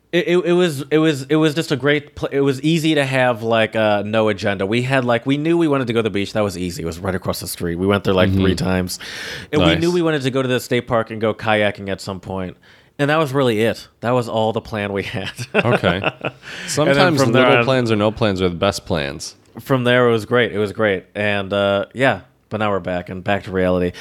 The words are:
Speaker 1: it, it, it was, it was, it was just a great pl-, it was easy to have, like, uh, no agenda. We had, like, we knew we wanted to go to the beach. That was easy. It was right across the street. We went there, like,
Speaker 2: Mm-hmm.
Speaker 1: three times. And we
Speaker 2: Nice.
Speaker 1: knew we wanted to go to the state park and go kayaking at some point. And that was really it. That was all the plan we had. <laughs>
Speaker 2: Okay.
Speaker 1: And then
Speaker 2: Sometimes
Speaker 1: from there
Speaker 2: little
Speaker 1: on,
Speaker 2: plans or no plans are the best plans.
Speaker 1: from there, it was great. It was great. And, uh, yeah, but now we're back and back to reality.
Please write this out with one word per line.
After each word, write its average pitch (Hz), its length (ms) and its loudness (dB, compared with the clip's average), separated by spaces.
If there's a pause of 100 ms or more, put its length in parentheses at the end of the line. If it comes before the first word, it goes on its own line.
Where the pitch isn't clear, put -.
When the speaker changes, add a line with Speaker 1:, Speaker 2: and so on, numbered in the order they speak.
(120)
Speaker 1:
it, 175 160 0
it, 175 100 4
it 170 140 0
was, 175 380 0
it 151 80 4
was, 156 260 2
it 135 120 0
was 156 180 2
just 160 160 -2
a 151 60 0
great 143 380 0
pl-, - 180 -6
it 139 80 0
was 139 220 0
easy 156 320 2
to 143 100 2
have, 127 380 0
like, 113 340 2
uh, 104 300 2
no 110 220 2
agenda. 98 380 -2
We 120 160 0
had, 131 220 0
like, 120 220 0
we 139 100 2
knew 165 220 0
we 165 100 2
wanted 135 200 0
to 120 40 -2
go 113 60 2
to 113 60 2
the 110 60 0
beach. 98 220 -4
That 110 120 0
was 92 120 -4
easy. 90 280 -6
It - 20 -4
was 82 120 -8
right 92 160 -4
across 90 260 -4
the 90 80 -10
street. 85 280 -4
We 92 100 0
went 101 180 2
there, 98 100 2
like, 92 160 4
Speaker 2:
Mm-hmm. 95 100 2
Speaker 1:
three 95 140 4
times. 92 440 -2 (540)
And 151 80 2
we 175 60 4
Speaker 2:
Nice. 170 140 2
Speaker 1:
knew 170 120 0
we 180 80 0
wanted 156 220 0
to 131 80 0
go 135 100 -2
to 127 80 0
the 123 120 0
state 120 260 -2
park 113 240 -2
and 110 100 -8
go 107 140 0
kayaking 104 560 0
at 95 100 -4
some 95 200 -8
point. 95 360 -8 (440)
And 143 100 0
that 151 80 2
was 147 140 0
really 127 300 2
it. 110 240 -2 (140)
That 113 100 -2
was 123 180 0
all 110 240 0
the 110 80 -4
plan 101 320 -6
we 98 120 -2
had. - 260 -8 (120)
<laughs> - 120 -12
Speaker 2:
Okay. 101 480 2
Speaker 1:
And - 100 -2 (100)
then - 100 -6 (340)
Speaker 2:
Sometimes 143 560 2
Speaker 1:
from 127 100 2
there 127 120 6
Speaker 2:
little 123 140 4
Speaker 1:
on, 120 60 2
Speaker 2:
plans 123 280 2
or 107 40 2
no 104 140 4
plans 101 320 0
are 90 60 2
the 87 80 -4
best 98 300 -2
plans. 76 500 -6 (240)
Speaker 1:
from 131 240 -2
there, 123 240 4
it 117 40 4
was 107 140 0
great. 120 260 0
It 101 60 -4
was 104 140 0
great. 101 320 0 (100)
And, 101 380 -2
uh, 101 420 0
yeah, 110 280 0 (260)
but 113 100 -8
now 107 120 0
we're 95 100 -2
back 90 280 -6
and 92 140 -10
back 98 220 -2
to 92 80 -10
reality. 90 480 0